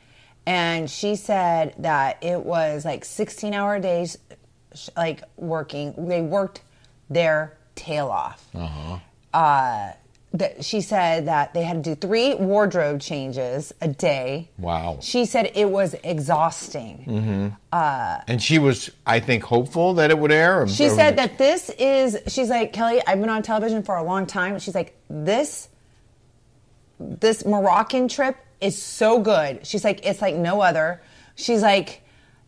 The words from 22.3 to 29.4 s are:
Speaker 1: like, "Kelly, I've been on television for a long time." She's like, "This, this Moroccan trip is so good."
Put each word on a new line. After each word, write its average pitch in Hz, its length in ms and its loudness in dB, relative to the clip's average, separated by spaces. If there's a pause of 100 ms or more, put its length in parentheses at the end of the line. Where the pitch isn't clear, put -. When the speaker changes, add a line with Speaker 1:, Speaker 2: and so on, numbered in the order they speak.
Speaker 1:
like, 226 260 0
"Kelly, 233 340 2
I've 196 120 2
been 220 120 0
on 220 100 0
television 220 400 0
for 196 140 -4
a 165 80 -2
long 185 240 -2
time." 190 320 -4
She's - 160 -8
like, 170 200 -4 (140)
"This, 190 580 -2 (1300)
this 208 440 0
Moroccan 208 640 4
trip 262 300 -2 (240)
is 196 180 0
so 226 400 2
good." 165 460 2